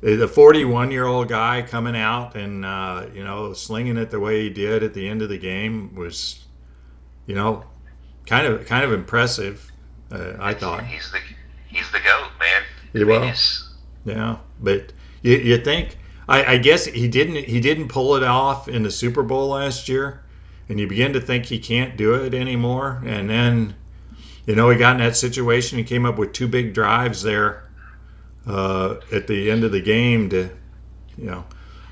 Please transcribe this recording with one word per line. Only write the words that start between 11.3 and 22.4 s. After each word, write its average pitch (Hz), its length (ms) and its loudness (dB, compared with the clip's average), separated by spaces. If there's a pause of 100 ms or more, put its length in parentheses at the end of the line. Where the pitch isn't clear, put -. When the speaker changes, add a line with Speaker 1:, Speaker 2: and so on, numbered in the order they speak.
Speaker 2:
he's - 260 -8
the 101 80 -2
goat, 117 280 2 (100)
man. 92 240 2 (300)
Speaker 1:
Yeah, 110 80 -2
Speaker 2:
I 104 40 4
mean, 104 40 6
Speaker 1:
well, 120 200 4
Speaker 2:
it's - 420 -2 (340)
Speaker 1:
yeah, 110 320 -6 (240)
but 98 320 -2 (300)
you, 120 160 6
you 120 200 4
think, 156 380 -2 (320)
I, 135 160 4 (100)
I 123 40 4
guess 143 280 6
he 120 220 -2
didn't, 143 380 0
he 117 140 -2
didn't 147 280 0
pull 135 280 2
it 131 60 2
off 131 460 2
in 120 160 -2
the 101 60 -2
Super 123 320 -2
Bowl 135 260 0
last 139 400 -4
year, 131 340 -2 (460)
and 104 100 -4
you 104 80 -2
begin 120 280 0
to 123 60 0
think 123 260 -2
he 117 120 -6
can't 123 380 -4
do 110 180 4
it 131 200 -2
anymore. 127 680 -2